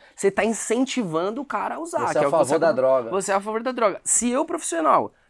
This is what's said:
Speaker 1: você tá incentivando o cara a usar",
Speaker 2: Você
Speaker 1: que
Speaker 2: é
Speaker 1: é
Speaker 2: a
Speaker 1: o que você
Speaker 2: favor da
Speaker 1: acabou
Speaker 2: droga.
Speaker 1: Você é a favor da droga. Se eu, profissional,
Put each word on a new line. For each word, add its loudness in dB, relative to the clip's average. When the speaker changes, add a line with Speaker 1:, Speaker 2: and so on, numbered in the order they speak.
Speaker 1:
você 0
tá 0
incentivando -2
o -8
cara -6
a -10
usar", -4
Speaker 2:
Você 0
Speaker 1:
que 2
Speaker 2:
é 4
Speaker 1:
é 4
Speaker 2:
a 2
Speaker 1:
o -2
que 4
você 4
Speaker 2:
favor 2
da 2
Speaker 1:
acabou 0
Speaker 2:
droga. 2
Speaker 1:
Você -2
é 4
a 0
favor -4
da -2
droga. -2
Se 0
eu, 0
profissional, 0